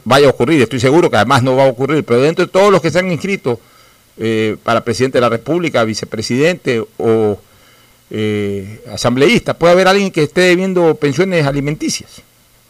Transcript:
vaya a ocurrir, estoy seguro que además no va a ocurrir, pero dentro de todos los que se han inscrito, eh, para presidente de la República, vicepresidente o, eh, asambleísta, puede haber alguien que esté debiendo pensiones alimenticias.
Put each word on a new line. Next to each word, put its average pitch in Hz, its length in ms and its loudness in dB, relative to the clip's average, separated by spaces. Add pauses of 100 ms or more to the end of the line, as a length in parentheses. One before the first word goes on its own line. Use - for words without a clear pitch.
vaya 139 220 4
a 131 40 6
ocurrir, 139 300 0
estoy 120 180 0
seguro 139 320 2
que 123 60 -2
además 120 260 2
no 131 140 0
va 135 80 4
a 135 40 4
ocurrir, 131 360 -2
pero 120 160 0
dentro 165 240 0
de - 80 -6
todos 202 180 4
los 185 120 2
que 160 80 -2
se 151 80 -2
han 185 120 -2
inscrito, 170 500 -4 (580)
eh, 110 440 -2
para 113 220 0
presidente 123 320 -2
de 123 60 4
la 120 80 2
República, 131 540 -2
vicepresidente 120 1000 -4 (140)
o, 110 420 0 (680)
eh, 104 720 -6 (100)
asambleísta, 135 640 0
puede 170 180 2
haber 185 160 4
alguien 196 220 0
que 156 140 0
esté 180 180 -2
debiendo 180 540 2
pensiones 156 500 -2
alimenticias. 143 760 -6 (500)